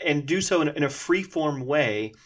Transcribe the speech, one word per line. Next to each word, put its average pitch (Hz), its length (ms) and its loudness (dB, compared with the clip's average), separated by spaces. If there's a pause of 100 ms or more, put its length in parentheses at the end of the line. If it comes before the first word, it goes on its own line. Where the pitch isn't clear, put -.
and 147 200 2
do 170 160 0
so 185 220 2
in, 151 60 2
in 147 160 -2
a 139 40 0
free-form 151 800 -2
way 110 460 0 (140)